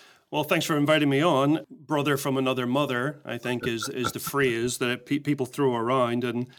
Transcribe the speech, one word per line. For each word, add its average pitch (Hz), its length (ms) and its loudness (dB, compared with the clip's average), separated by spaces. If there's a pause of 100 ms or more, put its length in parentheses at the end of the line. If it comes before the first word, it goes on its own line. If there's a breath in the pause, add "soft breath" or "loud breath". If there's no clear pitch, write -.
(300 loud breath)
Well, 147 140 -2
thanks 147 220 0
for 160 100 2
inviting 147 320 4
me 139 140 4
on. 147 480 2
Brother 143 480 -2
from 135 180 -2
another 127 300 0
mother, 135 580 -2
I 120 140 -8
think, 123 280 -4
is, 117 220 -4
is 123 240 -4
the - 80 -8
<laughs> - 100 -8
phrase 123 480 0
that 123 280 -4
pe-, 143 140 0
people 139 260 -2
throw 131 280 0
around. 120 480 2
And 123 260 -2 (100)